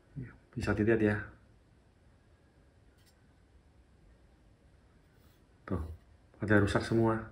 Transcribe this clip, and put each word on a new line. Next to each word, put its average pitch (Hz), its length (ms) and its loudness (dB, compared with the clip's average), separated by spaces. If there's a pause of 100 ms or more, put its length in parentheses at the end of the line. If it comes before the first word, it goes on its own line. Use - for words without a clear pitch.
(540)
Bisa 104 240 -2
dilihat 107 240 2
ya. 104 160 2 (4000)
Tuh, 85 160 -2 (560)
pada 104 240 2
rusak 101 240 0
semua. 113 320 0 (140)